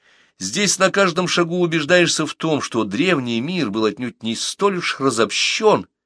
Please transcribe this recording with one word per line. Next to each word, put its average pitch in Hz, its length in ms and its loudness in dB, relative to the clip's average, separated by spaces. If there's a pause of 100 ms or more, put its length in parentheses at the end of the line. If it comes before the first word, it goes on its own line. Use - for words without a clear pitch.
(380)
Здесь 156 400 -2
на 185 120 4
каждом 185 380 0
шагу 175 320 0
убеждаешься 165 640 2
в - 80 -8
том, 156 280 -2
что 113 200 -2
древний 120 580 0
мир 151 300 -2
был 110 140 -2
отнюдь 113 400 -4
не 113 100 -2
столь 196 440 -2
уж - 200 -6
разобщён, 131 880 2 (180)